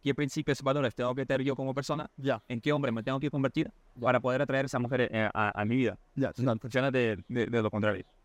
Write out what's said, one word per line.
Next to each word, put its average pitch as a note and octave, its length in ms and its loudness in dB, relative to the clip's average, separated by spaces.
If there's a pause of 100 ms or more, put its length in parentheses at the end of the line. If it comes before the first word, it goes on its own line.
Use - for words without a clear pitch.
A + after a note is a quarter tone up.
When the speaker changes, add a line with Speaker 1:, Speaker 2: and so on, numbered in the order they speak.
Speaker 1:
¿qué C#3 120 2
principios C#3+ 460 -2
y - 40 -14
valores C3+ 300 0
tengo B2 200 -2
que C3+ 100 -2
tener C3+ 220 0
yo C3+ 100 0
como C3 160 -4
persona? C#3+ 460 -4
Speaker 2:
Ya. C3+ 300 -2
Speaker 1:
¿En B2 120 -4
qué C#3+ 120 0
hombre C#3+ 200 0
me A2+ 100 -4
tengo C3 180 -2
que D3 100 -2
convertir C#3 420 0 (220)
Speaker 2:
Ya. B2 80 -12
Speaker 1:
para B2 180 4
poder B2+ 220 0
atraer C3+ 220 0
a - 20 -4
esa C3 120 -4
mujer, B2 320 0
eh, A2 220 0
a, G#2 260 0
a G#2 60 0
mi A2+ 120 2
vida? A#2 220 2 (160)
Speaker 2:
Ya, C3+ 140 0
Speaker 1:
Entonces, A#2+ 240 0
Speaker 2:
sí. A2 80 0
Speaker 1:
funciona B2+ 300 0
de, A#2 380 2
de, A#2+ 180 0
de A#2 160 2
lo G#2+ 80 2
contrario. G#2 340 0 (200)